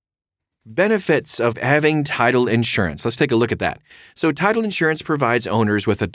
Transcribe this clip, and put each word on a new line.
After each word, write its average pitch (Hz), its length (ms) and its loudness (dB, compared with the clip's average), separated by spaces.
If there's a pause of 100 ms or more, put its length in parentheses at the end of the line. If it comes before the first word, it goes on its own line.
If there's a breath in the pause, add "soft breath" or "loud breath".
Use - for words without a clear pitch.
(680)
Benefits 170 760 0
of 117 160 2
having 151 480 2
title 123 440 2
insurance. 107 560 0
Let's 117 120 -4
take 127 160 0
a 117 40 4
look 117 160 2
at 90 80 -4
that. 87 200 -4 (340 loud breath)
So 160 160 0
title 208 320 0
insurance 160 380 -2
provides 120 460 0
owners 104 400 0
with 107 160 0
a 90 120 -2